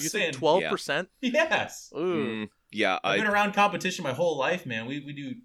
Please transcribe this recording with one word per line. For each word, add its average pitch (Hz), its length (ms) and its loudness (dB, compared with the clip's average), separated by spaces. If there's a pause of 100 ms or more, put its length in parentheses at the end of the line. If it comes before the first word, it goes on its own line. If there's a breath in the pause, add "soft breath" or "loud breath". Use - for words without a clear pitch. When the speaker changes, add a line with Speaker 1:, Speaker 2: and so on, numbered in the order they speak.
Speaker 1:
Saying 202 200 0
Speaker 2:
think 135 100 -4
twelve 160 320 4
percent? 156 400 -2 (100)
Speaker 1:
Yes. 254 720 0
Speaker 2:
Ooh. 139 540 -2
Speaker 3:
Mm. - 20 -20 (220)
Yeah, 101 320 2
Speaker 1:
I've 98 120 2
Speaker 3:
I - 20 4
Speaker 1:
been 214 100 2
around 202 260 2
competition 185 500 2
my 135 100 -2
whole 160 240 0
life, 160 300 -2
man. 113 180 -4
We, 139 140 -6
we 139 120 -12
do 139 220 -10 (120)